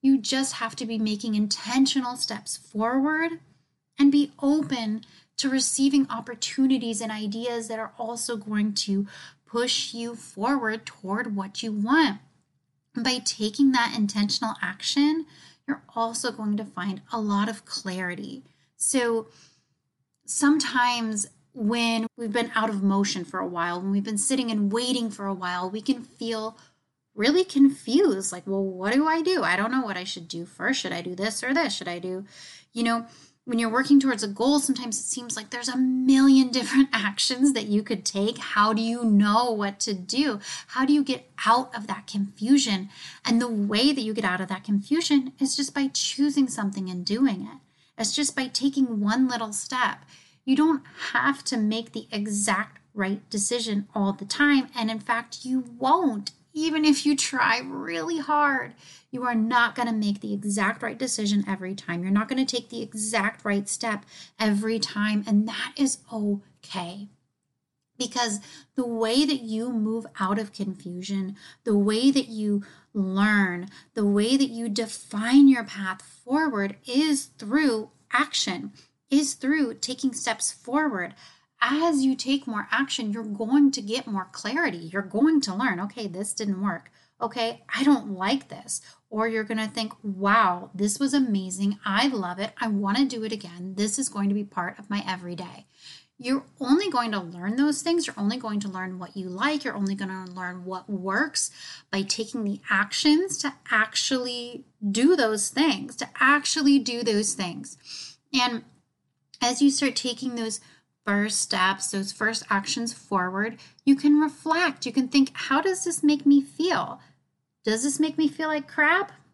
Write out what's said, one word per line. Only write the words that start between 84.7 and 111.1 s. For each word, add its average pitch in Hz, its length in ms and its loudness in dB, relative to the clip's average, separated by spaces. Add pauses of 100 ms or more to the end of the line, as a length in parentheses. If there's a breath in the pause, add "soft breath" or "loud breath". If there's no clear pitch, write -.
You're 170 240 -6
going 277 400 4
to 196 120 -4
learn, 202 260 0
"Okay, 208 260 -6
this 185 260 -6
didn't 196 300 -4
work. 185 280 -4 (300 soft breath)
Okay, 233 420 -4 (120)
I 254 100 0
don't 233 280 4
like 202 360 -2
this." - 320 -12 (280 soft breath)
Or 220 200 -2
you're 220 160 -2
gonna 220 240 -4
think, 214 240 -6 (100)
"Wow, 196 720 0
this 208 240 -2
was 269 160 0
amazing. 196 720 0
I 214 240 2
love 185 300 -4
it. 202 200 -6
I 233 100 -2
wanna 208 360 2
do 233 200 -4
it 220 80 -4
again. 185 440 -10
This 208 220 -2
is 269 100 -2
going 202 200 -2
to 196 60 2
be 208 100 -2
part 180 340 -8
of 208 120 -14
my 202 160 -2
everyday." 180 600 -10 (500 loud breath)
You're 262 280 -2 (160)
only 294 280 4
going 240 220 0
to 208 100 -2
learn 175 360 -6
those 285 260 2
things. 339 240 0
You're - 120 -10
only 208 180 0
going 214 240 -4
to 202 80 -6
learn 185 320 -8
what 175 160 -12
you 185 120 -8
like. 277 360 -2
You're 262 100 -4
only 196 220 -2
gonna 190 340 -8
learn 180 340 -10
what 185 240 -10
works 202 600 -2 (400 loud breath)
by 196 120 -2
taking 220 420 -6
the 202 160 -4 (100)
actions 302 680 2
to 277 160 -4 (160)
actually 240 920 -2 (260)
do 262 260 6
those 214 320 2
things, 269 480 0
to - 120 -8 (120)
actually 285 580 4
do 240 240 -2
those 214 320 0
things. 156 420 -8 (560 loud breath)
And 247 320 0 (800)
as 247 180 0
you 285 100 8
start 269 260 0
taking 247 400 -6
those 226 240 -6 (440 soft breath)
first 208 360 0